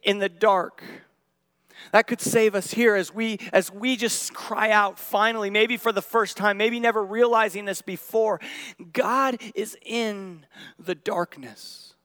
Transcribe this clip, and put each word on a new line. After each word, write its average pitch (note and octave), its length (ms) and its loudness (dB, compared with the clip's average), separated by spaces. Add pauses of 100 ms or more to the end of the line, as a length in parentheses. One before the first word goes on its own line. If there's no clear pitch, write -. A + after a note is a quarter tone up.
in G3+ 180 2
the G3 80 0
dark. F#3 540 2 (1080)
That G#3+ 140 6
could A#3 140 -4
save A3 340 2
us F#3+ 180 -4
here A3+ 220 4
as F#3 180 -2
we, A3 260 -4 (140)
as F3+ 180 4
we A#3 260 -2
just - 360 -4
cry - 380 -2
out G#3 280 4
finally, G#3+ 520 0
maybe A3 260 2
for A3+ 160 -2
the G3 80 0
first G#3+ 360 -2
time, G3+ 200 2
maybe A3+ 240 0
never A3 240 2
realizing G#3+ 600 2
this G3 180 -6
before. G#3 580 -2 (520)
God B3+ 460 0 (160)
is - 300 -6
in G3 640 -6 (320)
the F3 160 -6
darkness. C#3+ 1000 -8 (100)